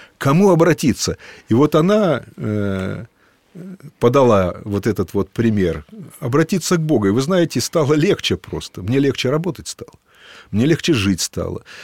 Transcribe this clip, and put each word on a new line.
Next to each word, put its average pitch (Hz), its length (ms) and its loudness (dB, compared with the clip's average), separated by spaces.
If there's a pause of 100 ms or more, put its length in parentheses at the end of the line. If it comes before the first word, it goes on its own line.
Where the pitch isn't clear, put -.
(180)
кому 170 320 2
обратиться. 147 680 2 (320)
И 113 40 2
вот 147 220 4
она, 180 480 2 (140)
э, 101 680 -4 (960)
подала 117 640 2
вот 101 240 -4
этот 101 260 -2
вот 98 160 -2
пример. 98 560 0 (360)
Обратиться 160 560 0
к - 20 -2
Богу. 147 280 0
И 95 40 4
вы 117 100 2
знаете, 170 380 0
стало 151 360 0
легче 151 420 0
просто. - 440 -12
Мне 113 180 -2
легче 135 300 0
работать 160 380 -4
стало. - 240 -16 (600)
Мне 110 160 2
легче 165 260 2
жить 98 260 0
стало. 90 440 -8 (200)